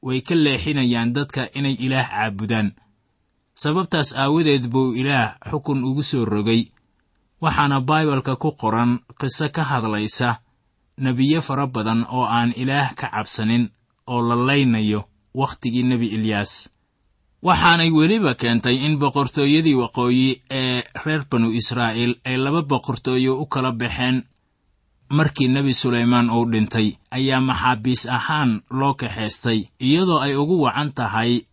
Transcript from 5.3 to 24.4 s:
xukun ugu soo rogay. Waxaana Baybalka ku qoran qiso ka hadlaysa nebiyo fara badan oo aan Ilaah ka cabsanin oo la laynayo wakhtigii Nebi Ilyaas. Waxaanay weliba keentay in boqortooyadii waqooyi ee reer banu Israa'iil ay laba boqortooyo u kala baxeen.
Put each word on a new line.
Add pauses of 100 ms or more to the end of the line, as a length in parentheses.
xukun
ugu
soo
rogay. (800)
Waxaana
Baybalka
ku
qoran (200)
qiso
ka
hadlaysa (560)
nebiyo
fara
badan
oo
aan
Ilaah
ka
cabsanin (380)
oo
la
laynayo (280)
wakhtigii
Nebi
Ilyaas. (720)
Waxaanay
weliba
keentay
in
boqortooyadii
waqooyi (100)
ee (220)
reer
banu
Israa'iil
ay
laba
boqortooyo
u
kala
baxeen. (880)